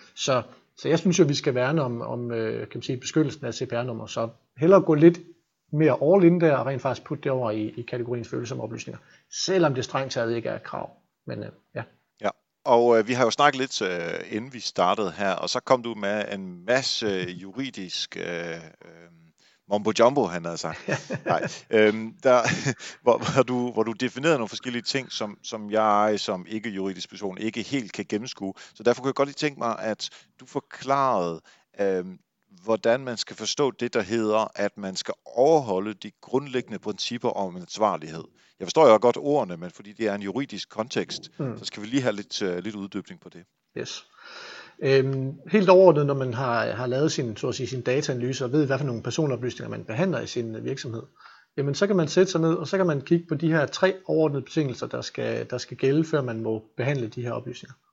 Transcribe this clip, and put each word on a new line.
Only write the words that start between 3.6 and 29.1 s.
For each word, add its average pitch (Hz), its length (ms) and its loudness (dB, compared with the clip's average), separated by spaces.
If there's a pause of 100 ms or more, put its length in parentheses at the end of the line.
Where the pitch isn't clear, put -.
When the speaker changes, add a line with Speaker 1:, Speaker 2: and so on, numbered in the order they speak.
Speaker 1:
P - 40 -16
R-nummer. 117 320 -4
Så 113 240 -4 (280)
hellere 170 240 8
gå 156 120 4
lidt 165 260 8 (540)
mere 151 240 4 (180)
all 190 80 6
in 175 180 6
der, 156 140 4
og 120 100 -2
rent 135 160 -4
faktisk 123 260 -4
putte 143 160 -8
det 143 80 -2
over 123 200 -2
i, 110 260 -4
i 123 40 -6
kategorien 120 440 -6
følsomme 123 380 -8
oplysninger, 120 360 -12 (460)
selvom 175 300 4
det 123 100 -4
strengt 135 280 -4
taget 117 220 -2
ikke 117 140 -4
er - 60 -4
et - 80 -12
krav. - 260 -10 (380)
Men, 117 160 -8
øh, 110 60 -12 (260)
ja. 113 80 -8 (380)
Speaker 2:
Ja, 104 80 -2 (360)
og, 120 340 6
øh, 104 80 2
vi 127 60 -2
har 123 100 0
jo 113 80 4
snakket 143 280 4
lidt, 131 220 -4
øh, 98 80 0 (420)
inden 117 220 -6
vi 120 60 -14
startede 98 580 0
her, 98 140 0
og 87 180 -2
så 127 100 -2
kom 123 240 4
du 117 100 -6
med 104 300 -2 (100)
en 92 320 -10
masse 120 420 0 (220)
juridisk... 95 880 -10
Øh, 87 380 -6
øh, 82 360 -18 (760)
mumbo 104 300 0
jumbo, 123 260 6
han 85 200 -4
havde 85 120 -6
sagt. - 320 -8 (180)
Speaker 1:
<laughs> - 180 -8
Speaker 2:
Nej, 87 220 0 (220)
øhm, 110 440 2 (100)
der, 123 180 6 (300)
<laughs> - 320 -12
hvor, 123 300 2
hvor 135 100 4
du, 123 280 -2
hvor 110 120 0
du 110 80 -4
definerede 131 460 0
nogle 110 120 -4
forskellige 120 320 -8
ting, 131 300 -6
som, 104 320 -8
som 107 280 -10
jeg 107 480 4
som 92 300 -4
ikke-juridisk 98 600 -6
person 95 280 -10
ikke 110 240 -4
helt 117 320 -6
kan 104 160 -8
gennemskue. 104 440 -6 (220)
Så - 80 -12
derfor 120 180 2
kunne 135 80 -2
jeg 127 60 -2